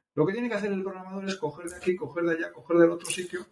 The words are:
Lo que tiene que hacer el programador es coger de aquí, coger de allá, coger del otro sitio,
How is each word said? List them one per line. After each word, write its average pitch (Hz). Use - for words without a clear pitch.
Lo -
que 190
tiene 240
que 220
hacer 202
el 190
programador 190
es 190
coger 160
de 175
aquí, 185
coger 156
de 170
allá, -
coger -
del 170
otro 170
sitio, -